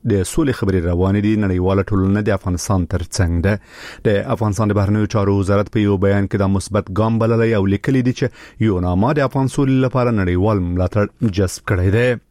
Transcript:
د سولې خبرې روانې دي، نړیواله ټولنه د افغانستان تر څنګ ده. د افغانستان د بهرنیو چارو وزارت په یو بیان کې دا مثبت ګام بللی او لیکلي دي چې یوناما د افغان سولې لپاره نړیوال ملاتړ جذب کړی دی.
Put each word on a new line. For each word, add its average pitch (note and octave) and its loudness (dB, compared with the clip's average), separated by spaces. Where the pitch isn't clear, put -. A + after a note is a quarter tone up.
د F#2+ 2
سولې D3 0
خبرې F#2+ 2
روانې F#2+ 2
دي، G#2+ 2
نړیواله F#2+ 0
ټولنه G2 2
د G2 0
افغانستان F2+ -2
تر E2+ -4
څنګ E2+ 0
ده. G#2+ 2
د G2+ 2
افغانستان G#2 -2
د G#2 2
بهرنیو G#2 0
چارو G2 2
وزارت G2 0
په G#2+ 2
یو G2+ 2
بیان G2+ 0
کې G2 0
دا F#2+ 0
مثبت G2 -4
ګام A2+ 0
بللی A2+ 2
او G2 2
لیکلي C3 0
دي - -6
چې - -4
یوناما F2+ 0
د C3+ 0
افغان C3+ -2
سولې C#3+ 0
لپاره C3 0
نړیوال F#2+ 0
ملاتړ F#2 -2
جذب F#2+ -2
کړی F#2 2
دی. B2 2